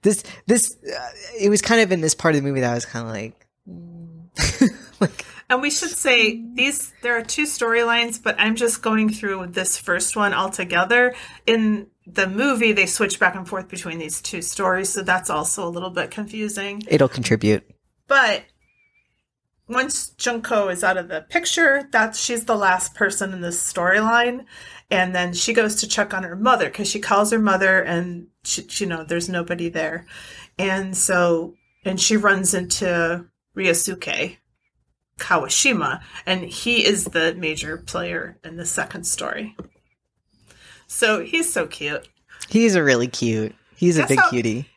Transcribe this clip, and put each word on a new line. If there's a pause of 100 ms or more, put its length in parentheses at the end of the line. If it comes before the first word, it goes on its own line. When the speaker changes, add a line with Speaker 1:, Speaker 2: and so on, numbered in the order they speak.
Speaker 1:
This, (240)
this,
uh, (300)
it
was
kind
of
in
this
part
of
the
movie
that
I
was
kinda
like, (180)
<laughs>
like (240)
Speaker 2:
And
we
should
say (120)
these,
there
are
two
storylines,
but
I'm
just
going
through
this
first
one
altogether. (300)
In (180)
the
movie,
they
switch
back
and
forth
between
these
two
stories,
so
that's
also
a
little
bit
confusing.
Speaker 1:
It'll
contribute. (440)
Speaker 2:
But (1300)
once
Junko
is
out
of
the
picture,
that's,
she's
the
last
person
in
this (100)
storyline. (460)
And
then
she
goes
to
check
on
her
mother
'cause
she
calls
her
mother
and (160)
she, (120)
you
know,
there's
nobody
there. (540)
And
so, (300)
and
she
runs
into (320)
Ryosuke (840)
Kawashima, (240)
and
he
is
the
major
player
in
the
second
story. (1300)
So
he's
so
cute. (420)
Speaker 1:
He's
a
really
cute. (220)
He's
a
Speaker 2:
Guess
Speaker 1:
big
Speaker 2:
how,
Speaker 1:
cutie.